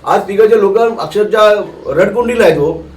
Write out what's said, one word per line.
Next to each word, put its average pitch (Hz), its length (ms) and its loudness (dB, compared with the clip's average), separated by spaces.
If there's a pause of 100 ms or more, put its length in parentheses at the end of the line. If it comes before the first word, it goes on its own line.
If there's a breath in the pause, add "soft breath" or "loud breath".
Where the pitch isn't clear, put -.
आज 202 220 0
तिकडचे 214 320 2
लोक 196 180 0
अक्षरशः 214 760 0 (340)
रडकुंडीला 208 580 0
आहेत 156 140 2
हो. 151 260 -4 (120)